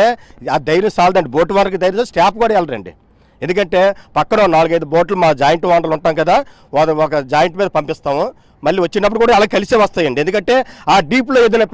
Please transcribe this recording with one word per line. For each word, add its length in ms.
ఆ 20
ధైర్యం 280
చాలదండి, 380
బోటు 240
వారికి 240
ధైర్యం, 280
స్టాఫ్ 320
కూడా 140
వెళ్ళరండి. 360
ఎందుకంటే 400
పక్కన 300
నాలుగైదు 380
బోట్లు 300
మా 40
జాయింట్ 300
ఓనర్లు 260
ఉంటాం 220
కదా, 180
వాళ్ళ 200
ఒక 140
జాయింట్ 260
మీద 160
పంపిస్తాము. 480
మళ్ళీ 240
వచ్చినప్పుడు 380
కూడా 140
అలా 180
కలిసే 280
వస్తాయండి. 400
ఎందుకంటే 320
ఆ 20
డీప్లో 360
ఏదైనా 260